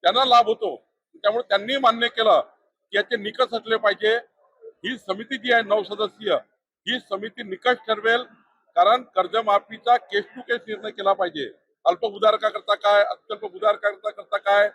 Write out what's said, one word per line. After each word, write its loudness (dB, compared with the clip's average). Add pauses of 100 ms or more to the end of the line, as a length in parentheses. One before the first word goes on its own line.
त्यांना 2
लाभ 6
होतो. -6 (280)
त्यामुळे -2
त्यांनी -2
मान्य 2
केलं 4 (520)
की -2
याचे -2
निकष -4
असले -2
पाहिजे. 0 (440)
ही -10
समिती -8
जी -2
आहे 2
नऊ 0
सदस्यीय, -6 (540)
ही -4
समिती -12
निकष -2
ठरवेल, -2 (520)
कारण 4
कर्जमाफीचा -2
case -2 (120)
to -18
case -4
निर्णय -10
केला 0
पाहिजे. -4 (340)
अल्प 0
उधारकाकरता 0
काय, 4
अत्यल्प -8
उधारकाकरता -4
काय 2